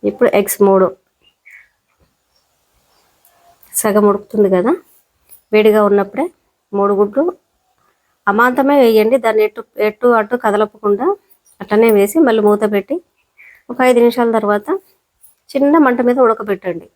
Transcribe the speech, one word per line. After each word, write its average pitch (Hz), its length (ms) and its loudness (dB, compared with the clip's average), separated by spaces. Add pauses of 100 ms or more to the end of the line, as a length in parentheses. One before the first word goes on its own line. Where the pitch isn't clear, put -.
ఇప్పుడు 247 200 -2 (100)
ఎగ్స్ 202 280 -4
మూడు 190 200 2 (3000)
సగం 208 280 2
ఉడుకుతుంది 202 480 -2
కదా, 220 160 0 (800)
వేడిగా 214 360 2
ఉన్నప్పుడే 202 380 -2 (520)
మూడు 202 220 0
గుడ్లు 202 240 -2 (1000)
అమాంతమే 254 540 0
వేయండి. 226 420 2
దాన్ని 220 220 0
ఎటు, 214 160 -8 (260)
ఎటు 214 200 -4 (100)
అటు 214 260 -4
కదలపకుండా 208 600 -2 (560)
అట్లనే 214 340 0
వేసి 202 300 0
మళ్ళీ 226 220 0
మూత 208 160 0 (100)
పెట్టి 202 220 -4 (760)
ఒక 247 60 -14 (100)
ఐదు 247 160 4
నిమిషాల 233 320 0
తర్వాత 208 320 -2 (840)
చిన్న 285 200 2 (120)
మంట 247 220 0
మీద 247 180 0
ఉడకబెట్టండి. 202 680 -6